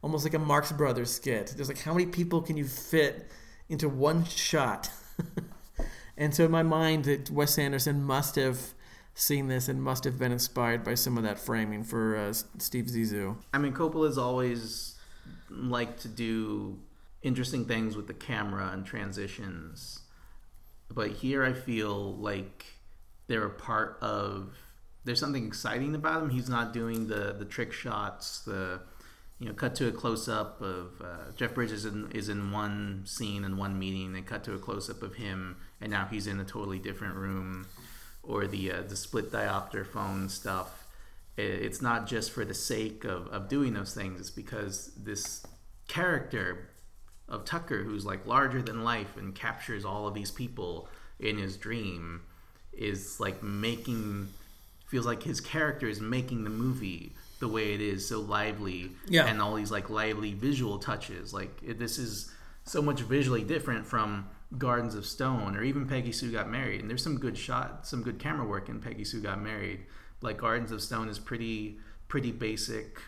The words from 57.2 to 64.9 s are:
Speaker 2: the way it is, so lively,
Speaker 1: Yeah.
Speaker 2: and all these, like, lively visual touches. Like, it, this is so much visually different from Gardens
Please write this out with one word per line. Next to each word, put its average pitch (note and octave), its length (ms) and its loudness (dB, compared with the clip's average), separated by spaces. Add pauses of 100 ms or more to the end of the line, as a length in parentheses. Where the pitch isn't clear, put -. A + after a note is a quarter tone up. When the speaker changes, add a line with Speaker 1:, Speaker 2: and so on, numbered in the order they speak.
Speaker 2:
the B2 60 0
way G#2+ 260 2
it G#2 80 -2
is, G2 260 0
so A2 120 0
lively, G#2 720 -2 (160)
Speaker 1:
Yeah. E3 180 10
Speaker 2:
and G#2+ 160 4
all G#2 140 2
these, G#2 140 0
like, G2+ 200 0
lively G#2+ 420 2
visual A#2 460 2
touches. F#2+ 560 -4
Like, F#2+ 180 -4 (100)
it, A#2 160 -6
this A#2+ 200 -2
is A2 320 -4 (340)
so - 160 0
much D3 200 4
visually B2+ 440 4
different A#2+ 400 0
from G#2 440 2 (280)
Gardens A#2+ 380 4